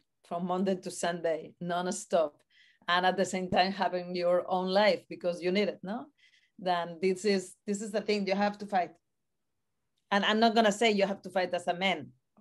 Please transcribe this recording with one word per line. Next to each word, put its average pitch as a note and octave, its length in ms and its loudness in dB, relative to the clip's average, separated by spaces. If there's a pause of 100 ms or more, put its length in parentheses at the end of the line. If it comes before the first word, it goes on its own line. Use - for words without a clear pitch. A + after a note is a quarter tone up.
(280)
from F3 180 -6
Monday F#3 300 0
to F#3 140 -10
Sunday, E3 720 -4
nonstop. F3 680 -2 (560)
And F3+ 180 4
at F#3 100 4
the F#3+ 80 2
same F#3 240 -4
time, F#3+ 240 2
having F3+ 420 -2
your F3 360 2
own F#3 180 0
life F#3+ 400 4
because F3 340 -4
you F3 80 0
need G3 180 2
it, D#3 140 -8
no? A#3 240 -8 (520)
Then E3+ 420 -2
this F#3 240 0
is, G3 300 0 (120)
this G3+ 140 -4
is A3 100 -10
the G3+ 120 -2
thing, G#3 240 -2
you F#3 80 0
have G3+ 240 0
to G#3 80 -12
fight. F#3 260 -2 (1160)
And G3+ 140 2
I'm G#3+ 160 2
not A3+ 140 4
gonna G#3+ 180 4
say A3 180 2
you G3 160 2
have G3 160 -6
to F#3 80 -12
fight F3+ 240 -2
as E3+ 140 -4
a F3 60 0
man E3+ 340 -2 (320)